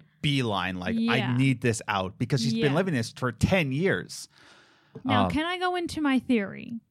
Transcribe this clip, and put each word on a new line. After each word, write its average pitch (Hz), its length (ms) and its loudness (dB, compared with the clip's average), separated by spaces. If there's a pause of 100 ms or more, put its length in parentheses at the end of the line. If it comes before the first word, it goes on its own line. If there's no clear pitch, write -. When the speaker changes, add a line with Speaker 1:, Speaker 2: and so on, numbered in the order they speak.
(220)
Speaker 1:
beeline, 107 560 0
like, 90 180 -2
"I 117 200 2
Speaker 2:
Yeah. 123 200 0
Speaker 1:
need 131 260 2
this 117 260 2
out," 95 300 0
because 123 240 0
she's 113 120 0
been 226 80 -2 (100)
Speaker 2:
Yeah. - 20 0
Speaker 1:
living 180 200 0
this 117 180 -2
for 123 200 -4
ten 165 400 2
years. 143 560 -2 (760)
Speaker 2:
Now, 214 220 4
Speaker 1:
Um, 90 40 0
Speaker 2:
can 302 160 0
I 359 120 -2
go 359 180 0
into 339 240 -4
my 277 180 2
theory? 233 600 -2 (100)